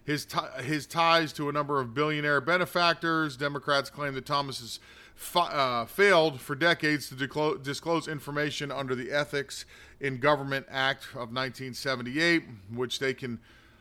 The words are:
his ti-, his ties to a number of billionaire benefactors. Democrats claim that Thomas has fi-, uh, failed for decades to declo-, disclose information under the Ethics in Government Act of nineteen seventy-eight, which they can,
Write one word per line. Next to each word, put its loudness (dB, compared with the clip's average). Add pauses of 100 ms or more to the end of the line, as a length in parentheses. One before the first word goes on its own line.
his -2
ti-, -6
his -2
ties 2
to -2
a -2
number 0
of -4
billionaire 2
benefactors. 2
Democrats 0
claim -6
that -6
Thomas -2
has -12 (360)
fi-, 0
uh, 2
failed 6
for -4
decades 2
to -14
declo-, -2
disclose -2
information -4
under -2
the -6
Ethics -2 (340)
in -4
Government 2
Act -2
of -8
nineteen -6
seventy-eight, 0 (280)
which -2
they 0
can, -8 (420)